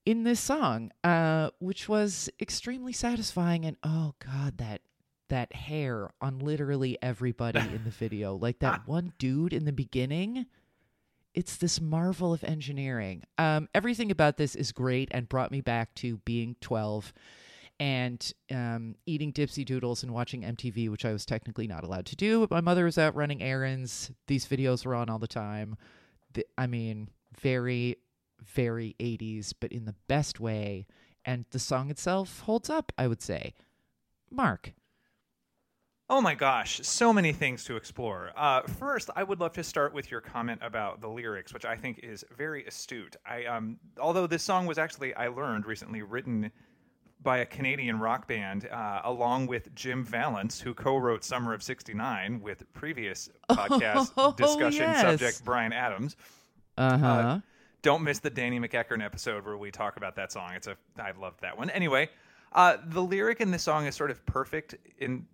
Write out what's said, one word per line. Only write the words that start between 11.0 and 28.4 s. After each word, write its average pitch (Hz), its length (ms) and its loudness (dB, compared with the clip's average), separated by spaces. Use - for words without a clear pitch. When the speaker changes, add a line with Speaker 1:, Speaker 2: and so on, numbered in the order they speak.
Speaker 1:
It's - 240 -2
this 175 220 2
marvel 165 540 2
of 160 120 0
engineering. 131 800 -4
Um, 156 380 4
everything 220 340 2
about 151 280 6
this 147 180 0
is - 160 -2
great 127 400 0
and 120 180 -4
brought 127 220 0
me 135 100 -2
back 117 340 0
to 120 240 -4
being 117 420 -2
twelve 107 520 -2
and, 127 540 -2
um, 117 460 -4
eating 151 260 -2
Dipsy 143 320 -2
Doodles 123 380 -2
and 123 120 -6
watching 117 300 -4
M 113 120 -4
T 120 160 -4
V, 110 180 0
which 107 160 -2
I 113 60 0
was 104 160 -4
technically 113 400 -4
not 80 160 -6
allowed 90 240 -6
to - 80 -12
do, 220 240 4
but 214 100 4
my 170 120 4
mother 175 240 6
was 165 120 2
out 156 160 6
running 147 300 -2
errands. 131 680 -2
These 135 220 2
videos 131 360 2
were 127 120 0
on 117 160 0
all 110 80 -2
the 113 80 -4
time. 107 480 -6
The, - 100 -2
I 127 80 2
mean, 113 440 -4
very, 123 580 0